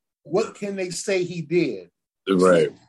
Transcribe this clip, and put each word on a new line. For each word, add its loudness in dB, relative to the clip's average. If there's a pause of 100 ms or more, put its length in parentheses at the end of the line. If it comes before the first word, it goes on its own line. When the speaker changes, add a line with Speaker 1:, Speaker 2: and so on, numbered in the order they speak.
(240)
Speaker 1:
what -4
can -8
they -6
say -2
he -8
did? -2 (380)
Speaker 2:
Right. 4
Speaker 1:
Sleep, -16 (120)